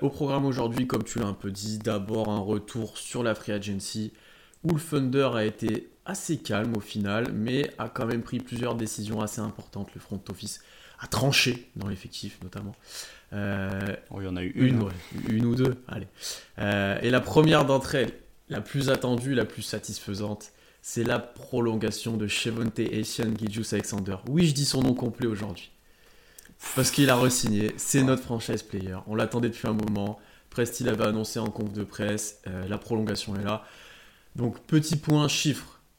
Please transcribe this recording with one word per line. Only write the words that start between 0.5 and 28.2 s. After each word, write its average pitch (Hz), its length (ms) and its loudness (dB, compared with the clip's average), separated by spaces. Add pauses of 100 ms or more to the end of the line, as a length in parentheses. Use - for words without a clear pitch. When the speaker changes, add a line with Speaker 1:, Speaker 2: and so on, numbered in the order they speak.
Speaker 1:
comme 113 160 0
tu - 160 -6
l'as 110 80 0
un 101 60 0
peu 98 180 -6
dit, 107 280 -4
d'abord 107 500 -2
un 104 120 0
retour 104 580 -4
sur - 240 -4
la 110 120 2
free 107 180 -6
agency, 104 600 -4 (500)
où 165 120 2
le 151 60 2
Thunder 135 520 2
a 110 140 2
été 110 420 -2 (160)
assez 175 320 -4
calme 110 400 0
au 104 40 -2
final, 104 520 0
mais 123 460 0
a 113 100 -6
quand 123 160 -4
même 120 160 0
pris 113 200 -4
plusieurs 120 340 -4
décisions 107 480 -4
assez 107 180 -4
importantes. 101 540 -8
Le - 80 -14
front 98 260 -8
office 101 320 -10 (400)
a - 60 -10
tranché 123 680 2
dans 101 120 -4
l'effectif, - 560 -8
notamment. 101 320 -10 (560)
Euh, 98 640 -2 (140)
Speaker 2:
Oh, 98 100 -8
il 95 40 -6
y 95 40 -4
en 90 80 -2
a 87 60 -4
eu 92 120 -2
Speaker 1:
une, 127 120 6
Speaker 2:
une, 120 160 4
hein. - 20 0
Speaker 1:
ouais, 92 500 -4
une 120 120 2
ou 117 80 2
deux, 127 340 2
allez. - 180 -8 (520)
Euh, 101 420 2
et 117 100 2
la 123 100 6
première 156 440 8
d'entre 135 300 2
elles, 123 180 2 (380)
la 143 100 -4
plus 135 300 0
attendue, 127 440 2
la 110 120 4
plus - 160 -10
satisfaisante, 104 920 -6 (300)
c'est - 200 -4
la 120 160 2
prolongation 113 1000 -2
de 104 120 0
Shevonte 117 500 0
Etienne 110 580 0
Gilgeous-Alexander. 101 800 -2 (120)
Oui, 165 180 6
je 147 80 4
dis 139 120 2
son 131 160 2
nom 131 120 6
complet 123 320 -2
aujourd'hui. 101 460 -4 (1040)
Parce 131 140 4
qu'il 139 200 6
a 127 60 8
re-signé, 113 600 4
c'est - 220 4
Speaker 2:
Ouais. 131 40 8
Speaker 1:
notre 131 180 4